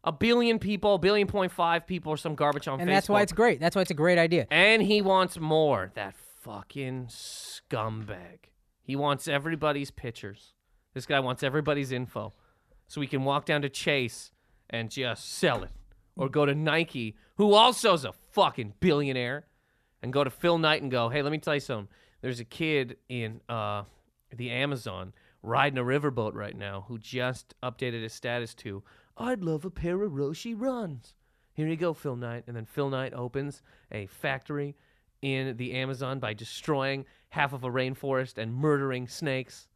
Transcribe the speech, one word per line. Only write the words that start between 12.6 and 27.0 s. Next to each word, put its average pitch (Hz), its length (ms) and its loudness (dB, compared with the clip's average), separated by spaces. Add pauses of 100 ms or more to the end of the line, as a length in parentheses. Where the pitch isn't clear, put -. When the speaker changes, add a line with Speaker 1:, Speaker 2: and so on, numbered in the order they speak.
Speaker 1:
so - 120 -10
he 143 80 -4
can 131 160 -2
walk 139 220 0
down 151 160 2
to 143 80 -2
Chase 135 640 -2 (380)
and 117 200 -6
just 120 420 -6
sell 123 320 2
it. 90 60 -12 (480)
Or 135 100 -2
go 143 180 4
to 143 80 4
Nike, 151 600 -2 (200)
who 202 180 6
also 226 400 8
is 156 100 2
a 107 80 -6 (200)
fucking 135 480 2
billionaire, 143 680 2 (580)
and 120 80 -6
go 139 120 2
to 135 60 0
Phil 170 280 2
Knight 156 240 2
and 139 100 -4
go, 120 180 2
"Hey, 143 120 0
let 143 100 0
me 156 60 -2
tell 151 160 -2
you 143 80 0
something. 104 260 -6 (340)
There's 127 200 -6
a 113 40 -10
kid 143 520 -2 (100)
in, 117 400 -6
uh, 104 360 -4 (520)
the 120 160 -8
Amazon 117 600 -4 (300)
riding 131 360 2
a 123 40 0
riverboat 127 520 0
right 104 220 -8
now 98 300 -8
who 120 100 -10
just 123 560 -6 (100)